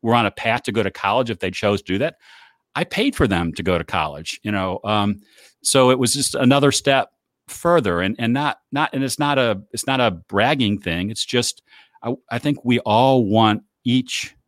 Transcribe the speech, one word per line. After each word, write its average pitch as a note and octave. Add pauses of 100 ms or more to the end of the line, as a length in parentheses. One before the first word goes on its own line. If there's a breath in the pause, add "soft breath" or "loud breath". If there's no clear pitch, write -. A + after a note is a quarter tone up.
were A2+
on A#2
a G2
path A2+
to -
go G#2+
to G2
college A#2
if G#2+
they F#2
chose G2+
to F#2
do G2
that, D3+ (600 soft breath)
I E3
paid C4
for C3+
them F2
to -
go F2
to D#2+
college, D2+
you G#2
know? F#2+
Um, G#2 (420 soft breath)
so C3
it B2+
was A#2+
just C#3
another C#3
step C3+ (360)
further B2+
and, F#2+
and A#2
not, C#3 (120)
not, D3
and C3+
it's C3
not C#3+
a, A2+ (120)
it's -
not C3
a A#2
bragging G#2
thing. F2+
It's -
just, - (420 soft breath)
I, B2 (160)
I A#2+
think C#3+
we A#2
all B2
want G#2+ (200)
each B2+ (120)